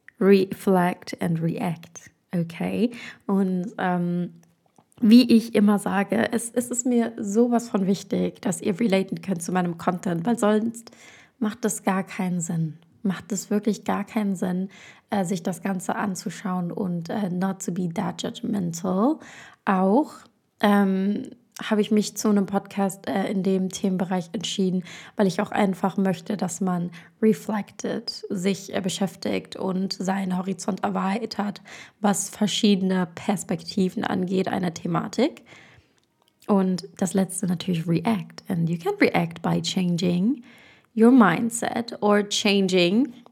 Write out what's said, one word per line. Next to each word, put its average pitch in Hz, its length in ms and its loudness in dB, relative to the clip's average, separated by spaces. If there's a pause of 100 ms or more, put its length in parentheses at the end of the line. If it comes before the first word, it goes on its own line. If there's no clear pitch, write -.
(180)
Reflect 190 1000 4
and 165 220 0
React. 170 680 -6 (240)
Okay? 185 580 -2 (340)
Und, 190 500 0
ähm, 175 540 0 (720)
wie 240 300 8
ich 226 240 4
immer 208 240 6
sage, 196 540 0
es, 226 220 -4
es 247 160 -2
ist 247 160 -4
mir 233 320 2
sowas 233 500 2
von 196 180 0
wichtig, 180 540 -2
dass - 220 -4
ihr 196 180 -2
relaten 190 400 0
könnt 175 220 -6
zu 170 100 -6
meinem 175 240 0
Content, 175 480 -2
weil 233 140 0
sonst 214 520 0 (480)
macht 214 280 -4
das - 160 -4
gar 190 200 0
keinen 180 380 -4
Sinn. 160 380 -4 (240)
Macht - 280 -4
es - 200 -6
wirklich 208 340 -2
gar 196 200 -2
keinen 202 320 -2
Sinn, 185 340 -2 (400)
äh, 202 140 0
sich 170 180 -2
das 180 200 -6
Ganze 190 340 -4
anzuschauen 180 760 -4
und, 175 380 -4
äh, 202 200 -2
not 185 340 -4
to - 80 -4
be 180 200 -2
that 175 300 -4
judgmental. 190 960 -2 (460)
Auch, 196 480 2 (480)
ähm, 202 720 2 (320)
habe 214 180 0
ich 202 100 0
mich 208 260 2
zu - 120 0
einem 202 160 4
Podcast, 196 640 -4
äh, 190 220 -2
in 190 120 -2
dem 190 280 0
Themenbereich 185 600 -2
entschieden, 185 520 -2 (320)
weil 214 100 4
ich 180 140 0
auch - 120 -4
einfach 196 440 0
möchte, 190 400 -2
dass 175 240 -4
man 180 300 -2 (320)
reflected, 214 1080 -2
sich, 196 460 -4
äh, 208 60 -2
beschäftigt 190 760 -4
und 190 380 -2
seinen 190 420 -2
Horizont 190 480 -4
erweitert, 202 800 -2 (380)
was 208 280 2
verschiedene 190 840 2
Perspektiven - 880 -2
angeht, 185 440 -2
einer 175 260 -2
Thematik. 220 680 -2 (1040)
Und 190 400 0 (120)
das 185 160 -2
letzte 190 320 0
natürlich 170 420 -2
react. 170 600 -2
And 170 200 0
you 170 80 -2
can 381 240 -2
react 170 400 2
by 170 220 0
changing 180 800 0 (540)
your 220 140 8
mindset 233 880 4
or 208 280 4
changing, 196 840 4 (200)